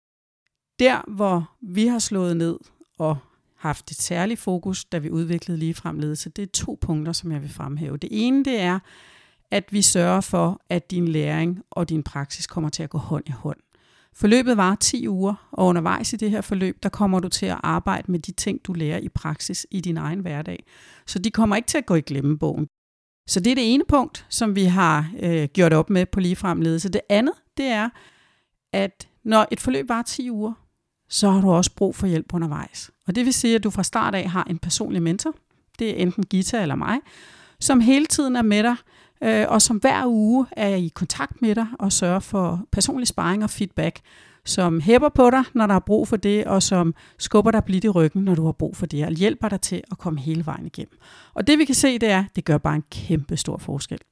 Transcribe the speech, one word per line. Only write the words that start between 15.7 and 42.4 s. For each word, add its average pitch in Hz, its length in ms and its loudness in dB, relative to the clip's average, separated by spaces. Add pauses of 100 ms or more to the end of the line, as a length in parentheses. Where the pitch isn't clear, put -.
i 233 40 -8
det 208 140 -2
her 208 100 -2
forløb, 190 420 -4
der 196 60 -2
kommer 185 320 2
du 180 80 -6
til - 180 -4
at 180 160 -4
arbejde 170 500 -2
med 175 60 0
de 175 140 -10
ting, - 320 -4
du 185 80 -8
lærer 160 260 -2
i 196 100 -8
praksis - 600 -8
i 185 100 -6
din 165 160 -4
egen 156 220 -6
hverdag. 156 460 -8 (420)
Så - 120 -6
de 202 120 -2
kommer 214 260 2
ikke 240 100 -2
til - 120 0
at 254 80 -4
gå 185 80 2
i 160 60 4
glemmebogen. 147 680 -2 (600)
Så - 140 0
det 208 100 2
er 262 40 4
det 240 200 4
ene 277 140 4
punkt, - 400 2
som 214 280 0
vi 196 80 2
har, 170 560 4
øh, 165 340 0
gjort 170 180 6
op 160 180 4
med 185 160 2
på - 140 -4
Ligefrem 180 400 -2
Ledelse. 165 280 0
Det 185 200 -2
andet, 240 260 2 (220)
det 269 100 -2
er, 226 220 0 (840)
at 196 360 -4 (160)
når 220 280 4
et - 80 -6
forløb 254 280 -2
varer 233 140 -2
ti 247 280 -8
uger, 214 220 -4 (560)
så 202 220 4
har 190 100 6
du 190 100 6
også 175 260 4
brug 196 180 0
for - 120 -2
hjælp 170 280 -2
undervejs. 165 560 -6 (160)
Og 180 80 -2
det 240 100 0
vil 254 80 2
sige, 226 220 2
at 214 100 0
du 214 60 0
fra 190 120 -4
start 220 320 -2
af 190 160 -2
har 180 140 -2
en 165 140 -6
personlig 180 440 -4
mentor. 185 320 -2 (440)
Det 220 120 -2
er - 40 -4
enten 180 320 -2
Gita 190 360 0
eller 143 120 -2
mig, 208 240 -2 (640)
som 262 200 4
hele 269 260 6
tiden 262 300 0
er 240 60 2
med 208 200 4
dig, 240 140 2 (480)
øh, 220 240 2
og 214 140 4
som 226 140 2
hver 262 300 2
uge 233 460 4
er 202 220 -2
i 175 200 0
kontakt - 480 -4
med 214 120 2
dig 226 120 0 (120)
og 196 140 0
sørger 180 280 2
for 180 520 -2